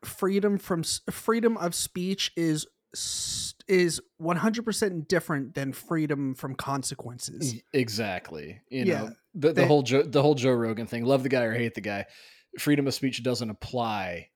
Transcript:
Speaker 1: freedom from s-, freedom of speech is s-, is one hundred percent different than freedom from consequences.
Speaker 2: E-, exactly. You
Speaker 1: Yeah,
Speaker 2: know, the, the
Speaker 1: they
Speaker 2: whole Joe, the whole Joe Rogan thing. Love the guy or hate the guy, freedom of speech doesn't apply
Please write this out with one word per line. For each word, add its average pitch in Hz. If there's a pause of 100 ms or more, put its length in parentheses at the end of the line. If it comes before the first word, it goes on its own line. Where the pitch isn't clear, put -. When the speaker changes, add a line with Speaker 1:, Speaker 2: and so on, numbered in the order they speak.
Speaker 1:
freedom 196
from 175
s-, - (100)
freedom 226
of 175
speech -
is 160 (280)
s-, - (140)
is 180 (160)
one 170
hundred 220
percent 190
different 151
than 135
freedom 143
from 135
consequences. 135
Speaker 2:
E-, 120 (100)
exactly. 98
You 131
Speaker 1:
Yeah, 170
Speaker 2:
know, 110 (240)
the, 151
the 165
Speaker 1:
they -
Speaker 2:
whole 147
Joe, 131
the 147
whole 151
Joe 127
Rogan 113
thing. 117
Love 131
the 131
guy 127
or 110
hate 117
the 113
guy, 101 (520)
freedom 143
of 131
speech 127
doesn't 120
apply 104